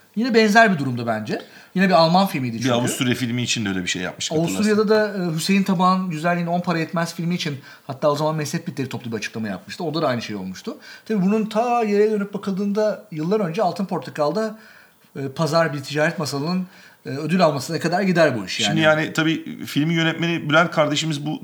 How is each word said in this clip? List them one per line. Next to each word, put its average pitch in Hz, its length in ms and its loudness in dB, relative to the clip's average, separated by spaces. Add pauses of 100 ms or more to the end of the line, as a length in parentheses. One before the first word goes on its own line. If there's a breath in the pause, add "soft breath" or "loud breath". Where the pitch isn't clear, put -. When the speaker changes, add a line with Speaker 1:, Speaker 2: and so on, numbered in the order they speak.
(160 soft breath)
Speaker 1:
Yine 226 180 -2
benzer 220 400 6
bir 156 60 -2
durumdu 120 280 -2
bence. 113 340 -4 (340 loud breath)
Yine 190 120 4
bir 185 60 4
Alman 170 340 6
filmiydi 127 300 -4
Speaker 2:
Bir 107 40 -6
Speaker 1:
çünkü. 123 120 2
Speaker 2:
Avusturya 123 420 0
filmi 123 260 -2
için 120 240 -2
de 98 40 0
öyle 92 140 -2
bir 85 40 -4
şey 90 140 -4
yapmıştık, - 360 -4
Speaker 1:
Avusturya'da 208 440 2
Speaker 2:
hatırlarsın. 208 460 0
Speaker 1:
da, 165 40 -2
e, 156 40 -4
Hüseyin 196 280 2
Tabak'ın 185 460 2
Güzelliğin 175 380 -2
On 175 140 0
Para 170 180 -2
Yetmez 165 360 -4
filmi 175 200 -2
için 151 220 -4 (300 loud breath)
hatta 139 240 0
o 143 40 0
zaman 156 200 -2
Mezhep 151 320 -4
Bitleri 131 220 -6
toplu 113 220 -8
bir 113 60 -4
açıklama 110 300 -6
yapmıştı. 98 360 -10
Orada 156 180 -2
da 151 60 2
aynı 120 140 0
şey 107 140 -8
olmuştu. 95 420 -10 (280 loud breath)
Tabii 214 160 0
bunun 202 240 2
ta 233 380 0
geriye 208 280 2
dönüp 202 220 -2
bakıldığında 202 760 -2
yıllar 170 280 -2
önce 175 240 -2
Altın 180 220 -2
Portakal'da, 170 720 -4 (600 loud breath)
e, 135 80 -6
Pazar 156 460 0
bir 143 100 -6
ticaret 151 360 -2
masalının, 156 480 -2 (380 loud breath)
e, - 40 -10
ödül 156 360 -2
almasına 147 340 0
kadar 175 220 0
gider 165 360 4
bu 95 80 -6
iş - 140 -8
yani. 110 80 0
Speaker 2:
Şimdi 156 140 2
yani 156 320 4
tabii 156 520 -2
filmin 147 300 0
yönetmeni 165 540 0
Bülent 165 220 4
kardeşimiz 147 540 0
bu 151 180 -6